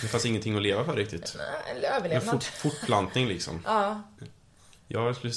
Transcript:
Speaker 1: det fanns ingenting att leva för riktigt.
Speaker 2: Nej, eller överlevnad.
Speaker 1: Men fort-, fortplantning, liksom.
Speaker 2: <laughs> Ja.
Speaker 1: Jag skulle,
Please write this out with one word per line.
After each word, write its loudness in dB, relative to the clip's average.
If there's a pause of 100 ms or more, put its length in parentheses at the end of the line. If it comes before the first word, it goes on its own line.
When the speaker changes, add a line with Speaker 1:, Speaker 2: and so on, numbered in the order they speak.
Speaker 1:
det -2
fanns 2
ingenting 2
att 2
leva 4
för 0
riktigt. -4
Speaker 2:
Nej, -6
eller 0
överlevnad. 2
Speaker 1:
Men 2
fort-, -4 (280)
fortplantning, 2
liksom. -4
Speaker 2:
<laughs> -8
Ja. 2 (880)
Speaker 1:
Jag 0
skulle, -4